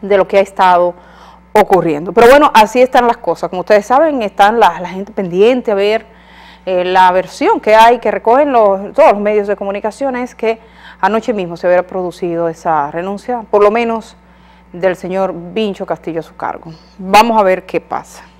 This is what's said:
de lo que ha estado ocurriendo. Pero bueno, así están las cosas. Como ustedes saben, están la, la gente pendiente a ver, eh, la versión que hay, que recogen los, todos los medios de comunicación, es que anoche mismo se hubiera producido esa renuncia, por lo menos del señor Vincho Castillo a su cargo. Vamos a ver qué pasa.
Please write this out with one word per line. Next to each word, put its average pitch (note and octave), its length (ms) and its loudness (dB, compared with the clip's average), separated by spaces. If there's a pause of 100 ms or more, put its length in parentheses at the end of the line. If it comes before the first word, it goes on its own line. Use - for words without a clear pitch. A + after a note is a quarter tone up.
de G3+ 160 -2
lo F#3 120 0
que G3+ 100 2
ha - 20 4
estado F3+ 540 0 (580)
ocurriendo. F3 600 0
Pero A#3 160 6
bueno, C#4+ 260 6
así A3 260 4
están B3 280 2
las A#3 80 0
cosas. E3 340 -6
Como F#3 100 -8
ustedes G3+ 240 2
saben, C#4+ 380 0
están G#3 380 0
la, F3 180 2
la F3 120 -10
gente F#3 220 -12
pendiente G#3+ 600 0
a - 20 0
ver, G#3 320 -2 (580)
eh, F3+ 200 -2
la F#3 260 4
versión F#3 480 -2
que G#3+ 160 2
hay, A#3 240 6
que A3+ 140 -2
recogen B3+ 400 0
los, G3+ 400 0
todos C#4 220 4
los G3+ 60 -6
medios G#3 280 -2
de G3+ 80 -2
comunicación, G#3 580 -6
es B3 220 -10
que A3 240 -4 (400)
anoche A3 320 -2
mismo F3+ 240 -6
se F#3 100 -6
hubiera F3+ 160 2
producido F3 680 -6
esa D#3 440 -4
renuncia, G3+ 580 -8
por G#3 140 0
lo G#3 80 2
menos A3+ 440 -6 (560)
del F#3 220 -4
señor F#3 400 -6
Vincho F3+ 520 -8
Castillo E3 340 -8
a - 20 -12
su - 140 -20
cargo. - 340 -12 (280)
Vamos G#3+ 420 0
a - 20 2
ver F#3 220 -2
qué E3+ 160 -6
pasa. - 420 -14 (160)